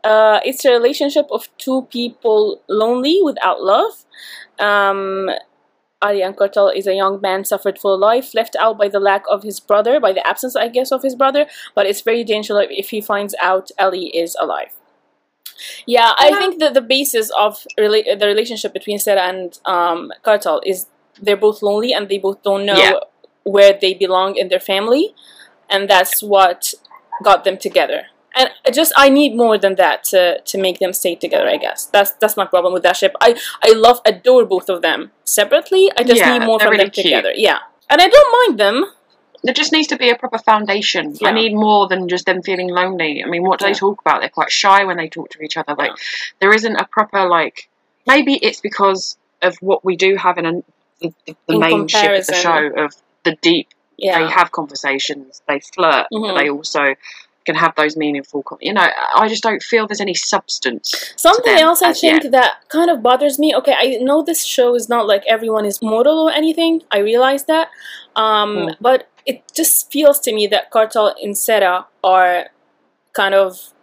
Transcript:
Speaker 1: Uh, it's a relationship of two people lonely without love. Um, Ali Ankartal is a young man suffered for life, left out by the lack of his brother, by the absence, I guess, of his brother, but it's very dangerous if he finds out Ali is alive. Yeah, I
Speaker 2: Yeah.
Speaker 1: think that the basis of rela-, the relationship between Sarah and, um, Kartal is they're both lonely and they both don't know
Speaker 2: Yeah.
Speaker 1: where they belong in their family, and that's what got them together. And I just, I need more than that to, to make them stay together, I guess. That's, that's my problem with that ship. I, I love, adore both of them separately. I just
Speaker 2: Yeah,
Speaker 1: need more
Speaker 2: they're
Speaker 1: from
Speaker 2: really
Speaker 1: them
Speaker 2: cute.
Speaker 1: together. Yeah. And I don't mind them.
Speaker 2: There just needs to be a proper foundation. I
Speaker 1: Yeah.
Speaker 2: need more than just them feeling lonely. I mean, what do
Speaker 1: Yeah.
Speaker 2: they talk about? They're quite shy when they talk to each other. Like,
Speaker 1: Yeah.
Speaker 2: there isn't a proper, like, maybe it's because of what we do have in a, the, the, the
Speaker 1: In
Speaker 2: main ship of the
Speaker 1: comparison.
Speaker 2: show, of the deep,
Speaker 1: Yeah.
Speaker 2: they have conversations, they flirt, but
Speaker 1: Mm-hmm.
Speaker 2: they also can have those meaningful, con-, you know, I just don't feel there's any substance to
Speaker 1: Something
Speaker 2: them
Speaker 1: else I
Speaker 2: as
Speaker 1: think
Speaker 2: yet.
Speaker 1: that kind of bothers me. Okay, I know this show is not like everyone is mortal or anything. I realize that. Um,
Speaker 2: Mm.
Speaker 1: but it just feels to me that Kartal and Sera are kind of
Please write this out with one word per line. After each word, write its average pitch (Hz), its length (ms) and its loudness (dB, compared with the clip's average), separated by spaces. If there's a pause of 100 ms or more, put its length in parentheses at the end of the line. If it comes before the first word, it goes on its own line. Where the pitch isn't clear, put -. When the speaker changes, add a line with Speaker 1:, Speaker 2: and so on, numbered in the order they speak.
Speaker 1:
Uh, 214 400 4
it's 262 220 -6
a 262 60 6
relationship 285 600 0
of - 160 -8 (100)
two 262 340 -4
people 220 760 -2
lonely 247 540 0
without - 400 -2
love. 269 440 0 (540)
Um, 196 720 0 (720)
Ali 202 200 -2
Ankartal 196 540 0
is 190 100 -6
a 190 80 -2
young 196 280 -2
man 196 220 -4
suffered 196 360 -6
for 196 180 -2
life, 226 380 0
left 226 240 -4
out 226 180 0
by 208 100 0
the 202 120 -2
lack 196 320 0
of 202 120 -2
his 214 160 -12
brother, 214 400 0
by 214 140 2
the - 140 -4
absence, 262 280 -6
I 233 120 -2
guess, 247 240 -2
of 262 100 -4
his 269 140 -4
brother, 269 320 0 (260)
but 202 140 0
it's 202 140 -4
very 233 220 -2
dangerous 208 460 -2
if - 220 -10
he 214 100 -6
finds 208 400 -6
out 185 380 0
Ali 190 360 -2
is 170 240 -4
alive. 78 340 -6 (1120)
Yeah, 233 320 2
I 294 120 6
Speaker 2:
Yeah. 403 80 2
Speaker 1:
think 370 220 -2
that 302 140 0
the 262 80 2
basis 240 500 -2
of 208 340 -2 (140)
rela-, 208 400 0
the 208 80 0
relationship 214 460 -4
between 202 260 -8
Sarah 196 240 0
and, 180 420 -8
um, 175 460 -2 (120)
Kartal 208 420 0
is 185 220 -6 (320)
they're 202 180 0
both 214 260 0
lonely 208 300 -2
and 202 160 -4
they 202 100 -4
both 196 240 -6
don't 196 220 -2
know 202 120 0
Speaker 2:
Yeah. 190 220 2 (440)
Speaker 1:
where 202 300 6
they 196 200 0
belong 185 420 -2
in 185 140 -4
their 180 100 0
family, 233 560 -2 (540)
and 196 200 -2
that's 190 320 2
what 190 520 2 (500)
got 196 200 4
them 190 140 -2
together. 170 500 -2 (280)
And 254 160 2 (160)
I - 20 4
just, 302 260 0
I 277 140 8
need 269 260 2
more 233 220 2
than 190 180 0
that 170 360 0
to, 180 300 2
to - 180 -10
make 185 180 -2
them 185 160 -4
stay 175 220 -4
together, - 340 -2
I - 80 0
guess. - 280 -8
That's, 202 260 2
that's 214 260 -2
my 196 80 -2
problem 180 260 0
with 180 120 -4
that 185 120 2
ship. 190 240 0
I, 240 160 4 (280)
I 220 100 6
love, 226 320 6
adore 226 400 4
both 190 240 -4
of 175 140 -4
them 156 280 -4 (120)
separately. 381 760 2
I 240 60 0
just 240 180 4
Speaker 2:
Yeah, 247 160 4
Speaker 1:
need 226 80 -2
more 220 140 2
Speaker 2:
they're 214 80 4
Speaker 1:
from 214 60 4
Speaker 2:
really 202 100 4
Speaker 1:
them 202 80 -2
Speaker 2:
cute. 185 140 -4
Speaker 1:
together. - 300 0
Yeah. 190 240 0 (300)
And 294 100 4
I 370 80 6
don't 523 240 8 (180)
mind 226 100 -4
them. 208 260 2 (580)
Speaker 2:
There 247 120 -2
just 302 160 -2
needs 311 160 0
to 285 100 -4
be 247 140 2
a 233 40 2
proper 233 220 -8
foundation. 208 840 -2
I 214 60 2
Speaker 1:
Yeah. - 20 0
Speaker 2:
need 220 240 -2
more 208 320 4
than 185 200 -2
just 180 200 -4
them 185 160 -4
feeling 180 240 -4
lonely. 180 560 -4
I - 40 -8
mean, 175 160 -4
what 185 160 0
do 202 60 -4
Speaker 1:
Yeah. 196 80 2
Speaker 2:
they 196 60 -6
talk 202 220 -2
about? 151 180 0
They're 135 100 -6
quite - 220 -4
shy 196 320 4
when 180 140 -4
they 160 120 -6
talk 165 220 -14
to - 100 -20
each 156 160 -10
other. 151 180 -8
Like, 143 160 -4
Speaker 1:
Yeah. - 120 -18 (380)
Speaker 2:
there 196 120 4
isn't 220 220 0
a 180 160 -2
proper, 208 360 0
like, 165 420 -2 (360)
maybe 277 300 4
it's - 260 -2
because 196 560 -2 (240)
of 180 200 0
what 190 220 0
we 185 120 -2
do 190 200 0
have 180 220 -2
in 170 80 -4
a, 165 60 -2 (500)
the, 170 120 -8 (120)
the, 160 100 -18 (120)
the 160 80 -2
Speaker 1:
In - 40 2
Speaker 2:
main 165 280 2
ship 208 160 2 (160)
of 185 80 -6
the 190 60 -2
Speaker 1:
comparison. - 20 -2 (400)
Speaker 2:
show, 151 80 -2
of 147 100 -6 (300)
the 170 180 -2
deep, 170 280 0 (280)
Speaker 1:
Yeah. 185 220 0
Speaker 2:
they 160 120 -2
have - 200 2
conversations, 139 960 -8
they 143 120 -4
flirt, - 520 0
but 220 80 -8
Speaker 1:
Mm-hmm. 202 180 -4
Speaker 2:
they 147 140 0
also 143 420 -4 (520)
can 160 100 -4
have 160 200 0
those 156 200 0
meaningful, 143 480 -6
con-, - 160 -16
you 196 140 -6
know, 190 120 2 (300)
I 214 140 2
just 220 140 -6
don't 220 200 -4
feel 220 240 0
there's 202 140 -8
any 190 140 -4
substance - 760 -6
to - 60 -8 (180)
Speaker 1:
Something 349 400 2
Speaker 2:
them 311 80 6
Speaker 1:
else 320 180 2
I 349 100 4
Speaker 2:
as - 100 -4
Speaker 1:
think 320 220 2
Speaker 2:
yet. 262 100 -4
Speaker 1:
that 254 340 2
kind 339 220 0
of 277 120 -2
bothers 269 380 2
me. 302 160 2
Okay, 269 220 0
I 240 240 0
know 285 200 0
this 320 220 -4
show 240 320 0
is 226 140 -4
not 233 180 0
like 202 200 0
everyone 220 380 -2
is 202 160 -6
mortal 240 380 2
or 320 120 2
anything. 320 500 0 (100)
I 208 60 0
realize 254 480 0
that. 320 240 0 (480)
Um, 208 400 0
Speaker 2:
Mm. 165 240 -6
Speaker 1:
but 254 260 2 (180)
it - 180 -8 (100)
just - 380 -2
feels 285 300 4
to 240 120 -4
me 214 140 0
that 202 240 -2
Kartal 220 420 0 (100)
and 202 140 -8
Sera 196 480 0 (180)
are 180 440 2 (680)
kind 196 200 -2
of 190 380 -2 (120)